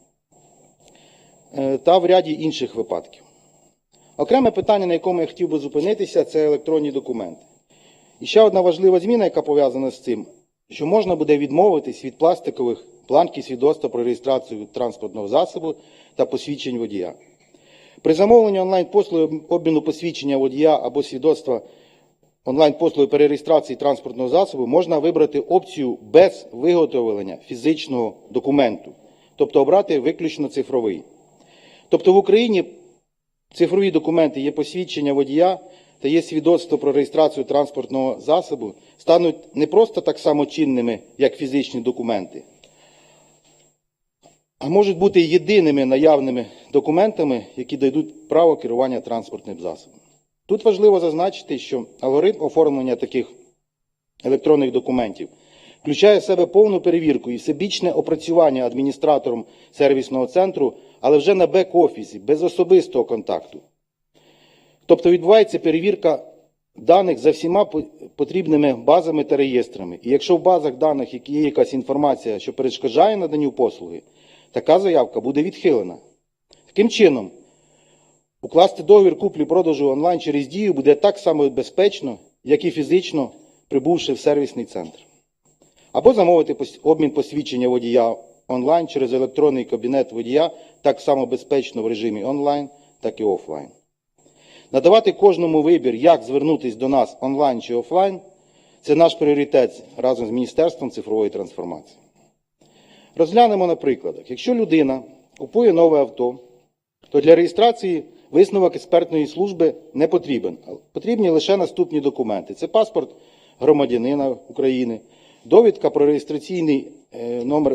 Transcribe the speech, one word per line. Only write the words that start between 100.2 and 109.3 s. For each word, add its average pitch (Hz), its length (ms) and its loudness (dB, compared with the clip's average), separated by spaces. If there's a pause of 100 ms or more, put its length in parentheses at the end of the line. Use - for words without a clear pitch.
з - 20 -8
Міністерством 127 640 -4
цифрової 107 380 -4
трансформації. 87 680 -14 (1200)
Розглянемо 196 520 2
на 165 80 0
прикладах. - 540 -4
Якщо 170 240 -4
людина 160 500 0 (340)
купує 214 360 2
нове 160 260 4
авто, 127 400 -2 (720)
то 143 120 2
для 160 140 8
реєстрації 180 680 0 (280)
висновок 190 440 2
експертної 165 520 0
служби 170 460 -2 (200)